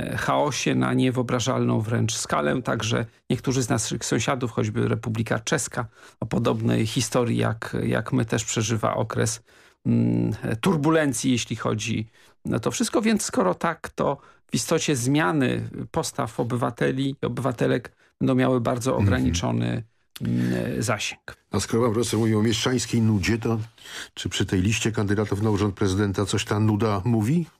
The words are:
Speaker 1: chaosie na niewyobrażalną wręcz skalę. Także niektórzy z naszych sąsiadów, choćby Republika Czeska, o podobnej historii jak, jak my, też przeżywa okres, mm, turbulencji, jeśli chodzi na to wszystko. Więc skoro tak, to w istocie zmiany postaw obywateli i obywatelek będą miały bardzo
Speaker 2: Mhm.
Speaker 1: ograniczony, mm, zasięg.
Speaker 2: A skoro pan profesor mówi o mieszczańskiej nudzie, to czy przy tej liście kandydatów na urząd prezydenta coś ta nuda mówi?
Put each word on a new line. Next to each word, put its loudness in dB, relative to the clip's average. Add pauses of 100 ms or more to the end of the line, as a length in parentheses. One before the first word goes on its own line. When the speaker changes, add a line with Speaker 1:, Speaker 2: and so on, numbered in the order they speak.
(180)
Speaker 1:
chaosie 0
na 0
niewyobrażalną 0
wręcz 0
skalę. 0
Także -2 (240)
niektórzy 0
z -2
naszych -2
sąsiadów, 0
choćby 0
Republika -2
Czeska, -4 (340)
o -6
podobnej 0
historii 0
jak, -2
jak -2
my, 2
też -2
przeżywa -2
okres, -2 (440)
mm, 2 (300)
turbulencji, 2
jeśli -2
chodzi -4 (380)
na -2
to -2
wszystko. 0
Więc 2
skoro 0
tak, -6
to -2 (300)
w -20
istocie 0
zmiany 2 (220)
postaw -4
obywateli -2
i -2
obywatelek -2 (280)
będą 2
miały 4
bardzo 0
Speaker 2:
Mhm. 4
Speaker 1:
ograniczony, 0 (380)
mm, 0
zasięg. -4 (160)
Speaker 2:
A 0
skoro 2
pan 2
profesor 0
mówi 4
o 4
mieszczańskiej 2
nudzie, 4
to 0 (540)
czy -6
przy 0
tej 2
liście 2
kandydatów 0
na 2
urząd 2
prezydenta 0
coś -2
ta 0
nuda 2
mówi? 2 (140)